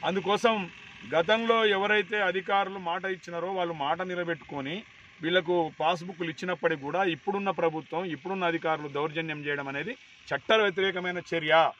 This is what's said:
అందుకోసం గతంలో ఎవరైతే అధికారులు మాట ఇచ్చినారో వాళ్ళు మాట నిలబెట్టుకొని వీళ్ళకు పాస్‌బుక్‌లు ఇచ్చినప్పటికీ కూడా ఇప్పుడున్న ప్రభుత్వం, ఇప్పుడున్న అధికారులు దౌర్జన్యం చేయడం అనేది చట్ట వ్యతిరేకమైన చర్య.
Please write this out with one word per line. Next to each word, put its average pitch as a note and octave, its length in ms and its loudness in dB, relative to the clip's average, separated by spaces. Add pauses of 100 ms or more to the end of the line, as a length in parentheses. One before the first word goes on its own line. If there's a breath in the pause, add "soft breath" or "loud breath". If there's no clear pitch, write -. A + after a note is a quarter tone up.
అందుకోసం G3 640 0 (440)
గతంలో A3 520 4
ఎవరైతే G#3 560 2
అధికారులు F#3+ 560 0
మాట F3+ 260 -4
ఇచ్చినారో F3 480 -6
వాళ్ళు F3 220 -2
మాట D#3 280 0
నిలబెట్టుకొని E3+ 800 -4 (400)
వీళ్ళకు E3+ 580 2
పాస్‌బుక్‌లు E3+ 500 -2
ఇచ్చినప్పటికీ E3 520 -2
కూడా D#3 220 0
ఇప్పుడున్న G3 460 -2
ప్రభుత్వం, D#3+ 540 -2
ఇప్పుడున్న F#3 400 -4
అధికారులు D#3+ 440 0
దౌర్జన్యం D3+ 580 -4
చేయడం C#3+ 220 -4
అనేది D#3 280 -6 (380)
చట్ట C#3 180 0
వ్యతిరేకమైన F#3 680 2 (140)
చర్య. D#3 460 6